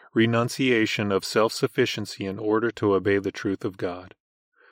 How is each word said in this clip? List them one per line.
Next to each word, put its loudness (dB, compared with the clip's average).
renunciation 2
of 0
self-sufficiency -2
in -6
order 0
to 2
obey 2
the -2
truth -4
of -6
God. -8